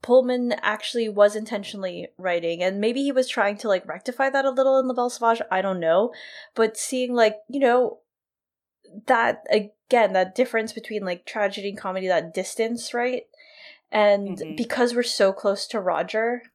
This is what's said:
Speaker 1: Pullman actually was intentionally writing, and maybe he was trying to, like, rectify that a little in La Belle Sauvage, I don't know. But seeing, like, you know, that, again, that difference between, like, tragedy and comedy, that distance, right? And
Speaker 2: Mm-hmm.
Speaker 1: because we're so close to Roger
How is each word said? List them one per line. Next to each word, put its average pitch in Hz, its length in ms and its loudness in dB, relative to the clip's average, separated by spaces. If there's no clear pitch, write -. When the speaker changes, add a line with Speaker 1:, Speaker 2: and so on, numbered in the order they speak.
Speaker 1:
Pullman 247 500 4
actually 214 460 -2
was 208 260 6
intentionally 196 720 -8
writing, 175 440 -2
and 190 180 0
maybe 233 220 0
he 277 100 0
was 254 160 2
trying 208 300 0
to, 233 100 -6
like, 185 200 0
rectify 247 420 -2
that 269 140 0
a 269 60 2
little 269 280 2
in 254 80 0
La 254 80 -4
Belle 247 140 0
Sauvage, 233 320 2
I 190 120 0
don't 190 180 -2
know. 175 320 2
But 226 220 0
seeing, 254 380 -4
like, 220 220 4
you 269 120 -6
know, 247 400 2
that, 233 440 2
again, 214 600 2
that 185 220 0
difference 226 400 -2
between, 214 320 -10
like, 180 180 -8
tragedy 202 460 -4
and 202 80 -14
comedy, 190 300 -6
that 170 260 0
distance, 226 580 -4
right? 247 300 -2
And 202 480 4
Speaker 2:
Mm-hmm. 156 180 -10
Speaker 1:
because 240 380 0
we're 240 100 0
so 196 280 2
close 196 360 -2
to 220 120 -4
Roger 202 640 -2